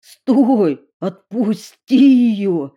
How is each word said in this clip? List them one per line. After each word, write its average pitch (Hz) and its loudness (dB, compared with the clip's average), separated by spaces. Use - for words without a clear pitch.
Стой! 226 -2
Отпусти 202 -8
её! 208 2